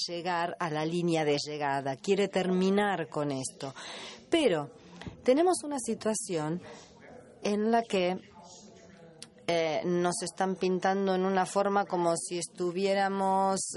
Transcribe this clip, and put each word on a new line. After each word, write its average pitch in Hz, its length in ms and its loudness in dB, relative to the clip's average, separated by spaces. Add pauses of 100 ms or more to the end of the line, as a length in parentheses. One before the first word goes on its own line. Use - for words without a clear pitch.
llegar 170 520 -2
a 175 100 -2
la 151 160 0
línea 165 400 2
de 147 140 4
llegada, 139 580 -2
quiere 196 320 0
terminar 185 800 2
con 147 240 -2
esto. 135 420 -6 (540)
Pero 175 420 2 (520)
tenemos 330 400 4
una 294 160 -6
situación 190 840 -2 (800)
en 208 280 0
la 233 120 4
que, 185 360 0 (1300)
eh, 165 380 0
nos 175 380 0
están 190 340 -2
pintando 190 580 2
en 185 100 2
una 190 200 2
forma 202 400 0
como 175 320 0
si 175 220 -6
estuviéramos, 190 1200 0 (160)